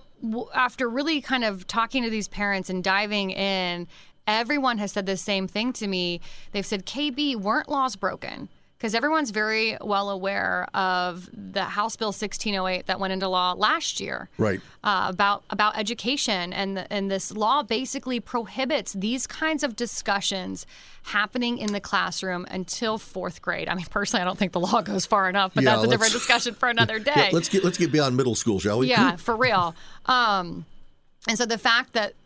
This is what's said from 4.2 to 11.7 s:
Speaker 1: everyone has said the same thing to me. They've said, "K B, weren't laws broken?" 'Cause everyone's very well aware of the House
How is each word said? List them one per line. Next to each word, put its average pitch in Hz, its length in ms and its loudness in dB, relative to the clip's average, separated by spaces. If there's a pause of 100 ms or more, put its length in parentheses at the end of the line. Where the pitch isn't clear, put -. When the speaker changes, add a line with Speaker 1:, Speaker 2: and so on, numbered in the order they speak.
Speaker 1:
everyone 240 500 2
has 202 140 -2
said 196 140 -2
the 190 120 0
same 190 300 -2
thing 233 260 -2
to 220 140 -6
me. 175 340 -2 (300)
They've 196 140 -2
said, 196 200 -4
"K 294 240 -4
B, 277 260 -2
weren't 220 340 -2
laws 269 260 0
broken?" - 540 -6 (300)
'Cause 220 140 -4
everyone's 285 380 2
very 220 500 0
well 202 300 0
aware 190 640 -2
of 180 580 0
the 190 300 -4
House 208 320 -4